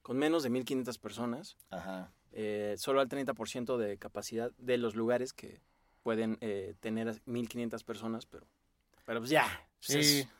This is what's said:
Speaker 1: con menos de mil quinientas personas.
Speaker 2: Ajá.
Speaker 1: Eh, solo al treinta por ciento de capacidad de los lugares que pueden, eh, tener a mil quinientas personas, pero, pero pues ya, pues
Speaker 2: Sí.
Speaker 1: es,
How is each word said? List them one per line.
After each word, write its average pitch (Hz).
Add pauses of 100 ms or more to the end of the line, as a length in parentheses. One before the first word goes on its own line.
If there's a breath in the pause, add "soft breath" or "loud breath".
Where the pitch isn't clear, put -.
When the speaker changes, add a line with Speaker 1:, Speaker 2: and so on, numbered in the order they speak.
Speaker 1:
con 123
menos 156
de 123
mil 127
quinientas 127
personas. 117 (140)
Speaker 2:
Ajá. 92 (200)
Speaker 1:
Eh, 104
solo 135
al 131
treinta 135
por 110
ciento 127
de 101
capacidad 113
de 123
los 113
lugares 120
que - (440)
pueden, 110
eh, 101
tener 110
a 110 (120)
mil 120
quinientas 117
personas, 113
pero, - (580)
pero 117
pues 120
ya, 147 (400)
pues 147
Speaker 2:
Sí. 143
Speaker 1:
es, 131 (120)